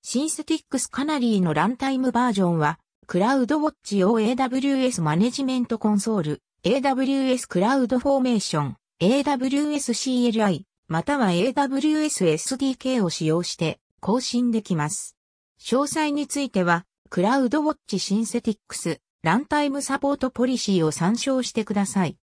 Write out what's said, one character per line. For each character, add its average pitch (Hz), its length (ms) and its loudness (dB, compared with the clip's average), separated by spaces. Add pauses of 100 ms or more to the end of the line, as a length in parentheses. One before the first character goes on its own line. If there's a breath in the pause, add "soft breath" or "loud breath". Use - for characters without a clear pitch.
シ 269 220 -4
ン 320 60 -2
セ - 120 -6
テ 320 120 -2
ィ 311 40 -4
ッ - 120 -10
ク 269 80 -2
ス - 80 -4
カ - 180 -6
ナ 302 140 -2
リ 233 180 2
ー 190 60 2
の 165 100 2
ラ 151 140 2
ン 247 100 0
タ 269 140 -4
イ 262 80 -2
ム 262 140 0
バ 247 180 2
ー - 20 -2
ジ 196 80 0
ョ 180 100 4
ン 165 80 0
は、 151 200 0 (280)
ク - 120 -2
ラ 247 180 2
ウ 254 100 2
ド 302 140 0
ウ - 60 0
ォ 196 60 2
ッ - 100 -20
チ 202 160 -2
用 214 220 4
エ 214 120 2
ー 254 40 -2
ダ 262 120 0
ブ 262 120 -2
リ 277 100 0
ュ 277 60 2
ー 262 100 2
エ 254 40 2
ス 190 120 -4
マ 151 140 2
ネ 214 120 4
ジ 269 160 -4
メ 262 140 0
ン 240 80 0
ト 226 120 -4
コ 214 140 0
ン 202 80 2
ソ 220 160 -2
ー 180 60 0
ル、 151 200 -4 (200)
エ 226 140 2
ー 269 40 0
ダ 269 140 2
ブ 262 100 0
リ 262 80 0
ュ 269 160 2
ー 254 40 2
エ 254 40 2
ス - 80 -6
ク - 160 -2
ラ 240 160 2
ウ 254 100 2
ド 247 120 0
フ 277 160 2
ォ 277 60 2
ー - 20 -
メ 247 140 2
ー 196 40 2
シ - 160 -4
ョ 147 60 0
ン、 139 140 -6 (240)
エ 240 200 4
ー - 20 -2
ダ 277 140 0
ブ 254 140 -2
リ 277 80 0
ュ 294 120 0
ー - 20 -2
エ 285 80 -2
ス 247 120 -4
シ 247 320 0
ー 240 40 4
エ 226 40 0
ル 214 140 2
ア - 20 2
イ、 170 160 -2 (240)
ま 160 140 -2
た 285 160 -2
は 202 140 2
エ 180 160 2
ー 254 40 -2
ダ 277 160 0
ブ 269 100 -2
リ 302 140 2
ュ 311 60 2
ー 302 60 0
エ 302 40 0
ス 190 180 0
エ 156 120 2
ス - 180 -6
デ 269 100 -2
ィ 269 60 0
ー 247 60 -6
ケ 262 240 0
ー - 20 2
を 170 60 0
使 160 160 -4
用 165 160 2
し - 120 -6
て - 260 -4 (200)
更 247 220 0
新 240 280 -2
で 220 120 0
き 185 140 -2
ま 151 120 -2
す。 - 300 -10 (420)
詳 269 260 0
細 302 260 -2
に 294 140 -2
つ - 140 -4
い 269 80 -2
て 185 140 0
は、 170 240 2 (240)
ク 180 100 -2
ラ 233 200 2
ウ 247 100 2
ド 302 100 0
ウ 294 60 0
ォ 311 80 0
ッ - 20 -8 (100)
チ 196 120 -4
シ 196 180 -2
ン 226 80 0
セ 233 160 -4
テ 226 120 -2
ィ - 20 -2
ッ - 120 -10
ク - 120 -12
ス、 - 240 -6 (200)
ラ 165 140 2
ン 285 80 0
タ 294 180 0
イ 294 60 0
ム 277 140 -4
サ 277 160 -4
ポ 285 160 0
ー - 20 -4
ト 262 140 -2
ポ 247 160 -2
リ 254 100 0
シ 196 220 0
ー 160 80 2
を 156 40 2
参 196 280 0
照 262 240 0
し - 100 -6
て 220 140 -4
く 214 80 -4
だ 202 100 2
さ 190 220 0
い。 139 180 -6